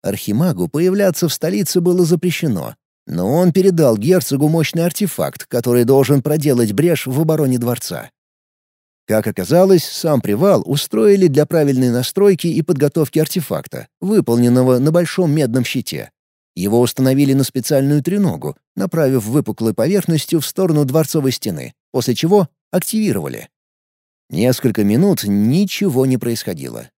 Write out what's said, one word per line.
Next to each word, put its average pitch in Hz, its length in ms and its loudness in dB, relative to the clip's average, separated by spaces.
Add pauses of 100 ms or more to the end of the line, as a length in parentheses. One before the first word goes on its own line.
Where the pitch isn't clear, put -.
Архимагу 107 640 -2
появляться 185 580 0
в 147 60 -2
столице 185 480 -2
было 180 240 2
запрещено, 156 720 -2 (300)
но 92 260 -2
он 175 200 4
передал 165 440 4
герцогу 143 520 0
мощный 165 360 0
артефакт, 156 640 -4
который 120 380 0
должен 135 380 4
проделать 139 500 0
брешь 156 340 0
в 131 140 -2
обороне 156 380 0
дворца. 117 520 -6 (960)
Как 107 220 0
оказалось, 185 560 4
сам 151 360 -2
привал 131 460 2
устроили 202 600 2
для 147 180 2
правильной 139 440 2
настройки 170 580 0
и 156 140 0
подготовки 147 580 0
артефакта, - 680 -6 (140)
выполненного 127 800 2
на 143 100 2
большом 170 400 0
медном 131 340 0
щите. 73 460 -8 (460)
Его 101 240 0
установили 135 520 2
на 135 120 2
специальную 139 580 0
треногу, 170 540 -2 (180)
направив 147 500 0
выпуклой 110 500 -2
поверхностью 165 680 0
в 135 60 -8
сторону 165 380 0
дворцовой 139 460 0
стены, 80 440 -8 (180)
после 123 240 -2
чего 180 320 2 (240)
активировали. 113 760 -4 (800)
Несколько 113 540 0
минут 117 400 2
ничего 131 840 0
не 131 140 0
происходило. 71 800 -8